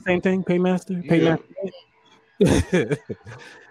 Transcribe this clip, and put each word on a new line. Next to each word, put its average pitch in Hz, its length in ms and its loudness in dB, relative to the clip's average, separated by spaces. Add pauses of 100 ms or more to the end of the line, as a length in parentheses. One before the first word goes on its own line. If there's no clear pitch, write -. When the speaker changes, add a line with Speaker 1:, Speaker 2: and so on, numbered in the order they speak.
Speaker 1:
Same 180 140 0
thing, 190 240 0
paymaster, 180 580 -2
Speaker 2:
Yeah. 165 340 2 (1040)
Speaker 1:
paymaster. 143 640 2
<laughs> - 40 -16 (640)